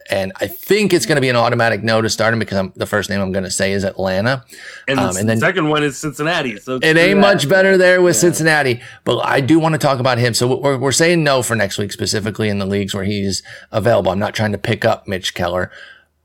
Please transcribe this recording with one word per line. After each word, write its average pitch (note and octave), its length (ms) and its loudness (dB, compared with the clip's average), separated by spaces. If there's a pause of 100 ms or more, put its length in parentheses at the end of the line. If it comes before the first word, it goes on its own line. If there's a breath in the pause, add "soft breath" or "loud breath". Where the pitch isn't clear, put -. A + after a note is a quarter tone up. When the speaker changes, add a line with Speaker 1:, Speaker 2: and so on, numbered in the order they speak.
Speaker 1:
And F#2+ 320 -2
I G#2 60 -4
think G3 480 0
it's E3 100 2
gonna D3+ 160 0
be C3 80 0
an B2 80 2
automatic A#2 460 2
no A2+ 180 2
to A2 80 0
start A2 240 0
him A2+ 60 -2
because G#2 180 -4
I'm, F#2+ 180 -2
the A2 120 -4
first G2+ 240 -2
name G2 100 -2
I'm F#2+ 100 -2
gonna F#2 200 -4
say G2 220 -2
is G2 120 -2
Atlanta. G2 580 -2 (460 loud breath)
Speaker 2:
And C3+ 100 0
the - 40 2
Speaker 1:
Um, F#2 160 -2
and G#2+ 100 0
then A2+ 100 2
Speaker 2:
second E3 300 0
one D3+ 140 0
is C#3+ 160 -4
Cincinnati. D3+ 580 -4
So C3 200 -8
Speaker 1:
it D#3+ 200 2
ain't F3 140 4
Speaker 2:
screw G3 100 4
Speaker 1:
much G3+ 220 4
Speaker 2:
that. C#3 80 -2
Speaker 1:
better F#3+ 260 4
there F3+ 240 6
with F3 160 4
Speaker 2:
Yeah. - 40 0
Speaker 1:
Cincinnati. D3+ 600 2 (240 loud breath)
But A#2+ 140 0
I B2+ 240 0
do C#3+ 160 4
wanna D#3 180 2
talk C#3 220 0
about B2+ 180 0
him. A#2 160 0
So B2 240 0
we're, C3+ 220 0
we're C3 140 0
saying E3 300 2
no C#3 200 2
for A2 120 -2
next G2+ 220 -2
week, G#2 160 -6
specifically G#2 560 -4
in G2+ 100 -2
the G2 60 -4
leagues G2 300 -4
where G2 100 -4
he's G2 380 -4 (280 loud breath)
available. G#2 400 2
I'm F#2 80 -2
not G2+ 160 -4
trying G#2+ 180 -2
to G2 60 -6
pick A2+ 280 -2
up - 200 -2
Mitch F#2 280 -6
Keller. F2+ 360 -4 (540 loud breath)